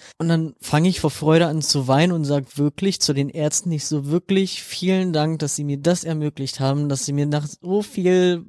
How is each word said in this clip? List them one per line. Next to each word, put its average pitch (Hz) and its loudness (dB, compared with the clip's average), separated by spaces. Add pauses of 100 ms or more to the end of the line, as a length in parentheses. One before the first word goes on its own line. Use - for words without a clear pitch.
(180)
Und 165 -2
dann 160 0
fange 160 2
ich 175 -2
vor 147 0
Freude 165 4
an 160 -2
zu 139 -2
weinen 151 4
und 160 -2
sag 139 -2
wirklich 147 0
zu - 0
den 139 0
Ärzten, 156 -2
ich 147 -4
so, 143 -2
„Wirklich 185 0
vielen 185 0
Dank, 156 0
dass 147 -2
sie 151 -4
mir 143 -2
das 170 0
ermöglicht 147 -4
haben, 139 0
dass 135 -2
sie 143 -2
mir 143 2
nach 147 -2
so 185 -2
viel 180 2